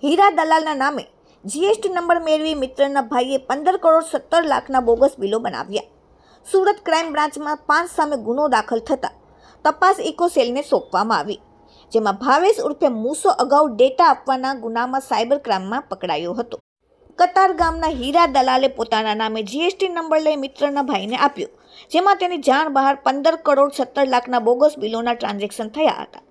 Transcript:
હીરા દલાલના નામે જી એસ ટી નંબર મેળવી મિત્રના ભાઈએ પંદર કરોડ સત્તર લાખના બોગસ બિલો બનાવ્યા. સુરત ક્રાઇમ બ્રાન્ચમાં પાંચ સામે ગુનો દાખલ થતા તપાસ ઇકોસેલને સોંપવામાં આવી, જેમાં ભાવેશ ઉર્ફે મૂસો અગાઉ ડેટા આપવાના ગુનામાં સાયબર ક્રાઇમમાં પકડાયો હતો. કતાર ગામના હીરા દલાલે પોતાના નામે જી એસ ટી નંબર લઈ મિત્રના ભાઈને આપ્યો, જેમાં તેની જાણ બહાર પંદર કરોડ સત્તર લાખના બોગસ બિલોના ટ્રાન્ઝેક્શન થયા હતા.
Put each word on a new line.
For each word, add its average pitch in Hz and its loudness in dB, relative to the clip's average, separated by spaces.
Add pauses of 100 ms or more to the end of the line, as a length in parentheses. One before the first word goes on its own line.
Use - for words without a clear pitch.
હીરા 339 4
દલાલના 320 0
નામે 269 -4 (380)
જી 285 -4
એસ 415 2
ટી 403 -2
નંબર 339 0
મેળવી 311 0
મિત્રના 277 -2
ભાઈએ 262 -2
પંદર 294 -2
કરોડ 330 4
સત્તર 320 0
લાખના 269 -2
બોગસ 240 2
બિલો 202 -2
બનાવ્યા. 190 -6 (720)
સુરત 392 2
ક્રાઇમ 330 -2
બ્રાન્ચમાં 294 -4
પાંચ 311 -4
સામે 294 -2
ગુનો 240 -2
દાખલ 226 -2
થતા 262 -4 (540)
તપાસ 381 2
ઇકોસેલને 285 0
સોંપવામાં 208 0
આવી, 180 -6 (520)
જેમાં 208 2
ભાવેશ 294 2
ઉર્ફે 294 0
મૂસો 247 -2
અગાઉ 285 2
ડેટા 262 4
આપવાના 269 0
ગુનામાં 233 -4
સાયબર 240 -2
ક્રાઇમમાં 220 -4
પકડાયો 170 -6
હતો. 233 -8 (560)
કતાર 370 4
ગામના 330 -2
હીરા 285 2
દલાલે 262 2
પોતાના 220 -2
નામે 220 -4
જી 214 -8
એસ 359 0
ટી 392 0
નંબર 330 0
લઈ 311 0
મિત્રના 277 -4
ભાઈને 226 -4
આપ્યો, 277 -2 (440)
જેમાં 370 4
તેની 359 -2
જાણ 285 2
બહાર 269 2
પંદર 285 2
કરોડ 285 2
સત્તર 277 -2
લાખના 247 0
બોગસ 247 4
બિલોના 226 -4
ટ્રાન્ઝેક્શન 208 -6
થયા 294 0
હતા. - -18